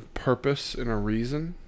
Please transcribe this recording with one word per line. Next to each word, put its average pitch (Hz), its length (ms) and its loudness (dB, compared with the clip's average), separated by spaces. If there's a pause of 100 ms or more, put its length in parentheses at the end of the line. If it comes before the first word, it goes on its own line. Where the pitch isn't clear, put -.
(140)
purpose - 600 2
and 123 160 -2
a 110 60 2
reason, 120 580 0 (140)